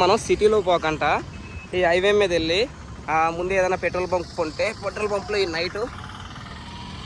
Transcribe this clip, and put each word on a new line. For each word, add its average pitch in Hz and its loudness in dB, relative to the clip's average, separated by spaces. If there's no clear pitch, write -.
మనం 185 6
సిటీలో 208 4
పోకంట 156 2
ఈ - 0
హైవే 185 4
మీద 190 4
వెళ్ళి, 165 2
ఆ, - 4
ముందు 180 -2
ఏదైనా 185 2
పెట్రోల్ 180 -2
బంక్ 175 -2
ఉంటే 156 -2
పెట్రోల్ 208 -2
బంప్లో 202 -2
ఈ 180 0
నైట్, 180 -4